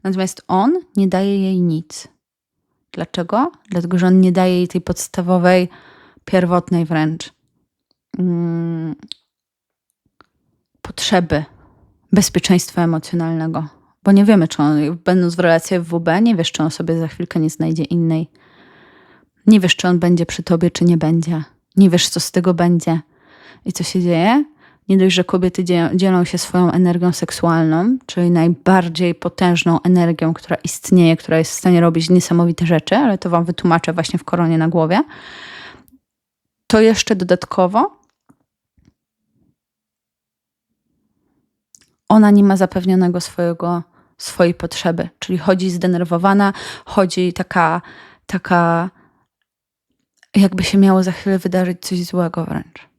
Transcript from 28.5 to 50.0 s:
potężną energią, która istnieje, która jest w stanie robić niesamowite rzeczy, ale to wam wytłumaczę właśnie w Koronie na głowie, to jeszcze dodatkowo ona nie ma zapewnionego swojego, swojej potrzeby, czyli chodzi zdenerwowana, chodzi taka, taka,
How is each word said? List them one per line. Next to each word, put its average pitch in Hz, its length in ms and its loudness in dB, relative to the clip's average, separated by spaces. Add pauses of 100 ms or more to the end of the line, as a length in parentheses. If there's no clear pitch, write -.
potężną 175 680 0
energią, 170 520 2
która - 220 -6
istnieje, 165 600 2
która 160 220 -2
jest 160 120 0
w - 40 -10
stanie 175 260 2
robić 165 300 0
niesamowite 170 560 2
rzeczy, 170 300 0
ale 240 220 2
to 180 120 -6
wam 170 140 2
wytłumaczę 165 480 0
właśnie 170 260 -4
w - 60 -8
Koronie 165 340 0
na 160 100 0
głowie, 175 360 0 (1600)
to 220 140 4
jeszcze 220 360 2
dodatkowo 185 840 -2 (4000)
ona 214 220 4
nie 202 140 6
ma 196 120 2
zapewnionego 185 640 -2
swojego, 175 600 -6 (360)
swojej - 360 -2
potrzeby, 170 540 -6 (100)
czyli 185 200 -6
chodzi 185 320 -2
zdenerwowana, 180 840 0 (320)
chodzi 180 480 -2
taka, 170 500 -2 (440)
taka, 175 640 -2 (1500)